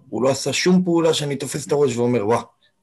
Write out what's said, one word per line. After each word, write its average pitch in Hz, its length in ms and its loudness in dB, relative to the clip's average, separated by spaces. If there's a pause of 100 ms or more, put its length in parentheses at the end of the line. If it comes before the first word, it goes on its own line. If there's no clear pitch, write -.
הוא 110 140 -4
לא 131 60 4
עשה 135 240 -2
שום 180 300 2
פעולה 165 300 2
שאני 147 220 -4
תופס 139 320 -8
את - 40 -2
הראש 143 260 0
ואומר, 120 300 0
"וואו, 120 140 2 (420)